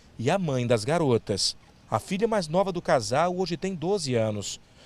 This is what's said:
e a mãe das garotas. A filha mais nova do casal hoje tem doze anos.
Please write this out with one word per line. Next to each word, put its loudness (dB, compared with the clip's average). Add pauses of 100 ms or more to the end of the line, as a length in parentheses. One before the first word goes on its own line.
(180)
e 0
a 2
mãe 0
das 2
garotas. 0 (360)
A 2
filha -2
mais 0
nova 0
do -6
casal 2
hoje -4
tem -6
doze -2
anos. -2 (260)